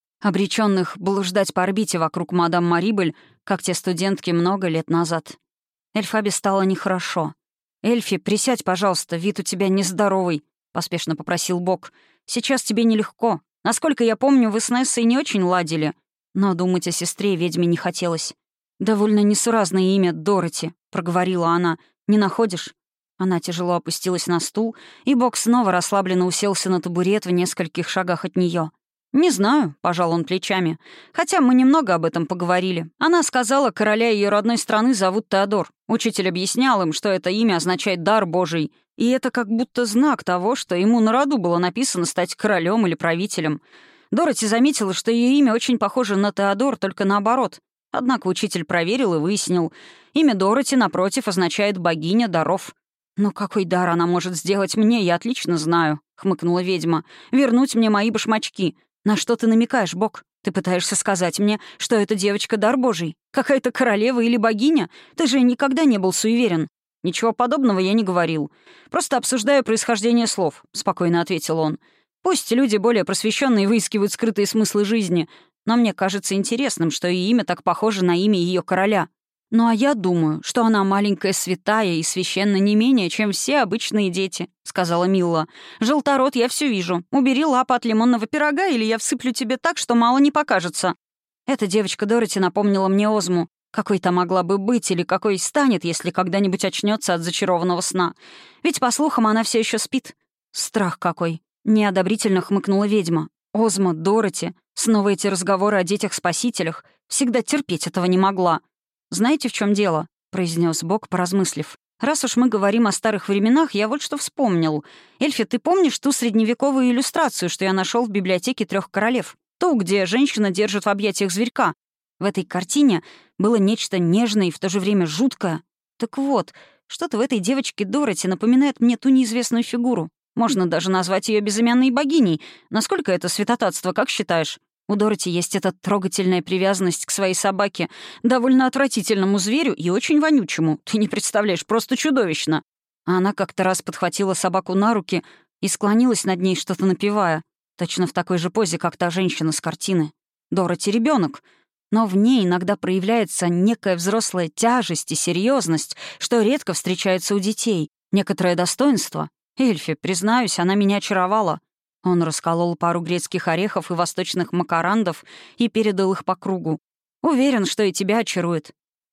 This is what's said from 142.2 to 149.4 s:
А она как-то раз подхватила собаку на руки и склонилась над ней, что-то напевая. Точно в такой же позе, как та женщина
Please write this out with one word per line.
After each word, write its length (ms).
А 120
она 160
как-то 300
раз 180
подхватила 520
собаку 400
на 200
руки 300
и 80
склонилась 560
над 160
ней, 140
что-то 300
напевая. 580
Точно 300
в 60
такой 240
же 120
позе, 280
как 200
та 120
женщина 420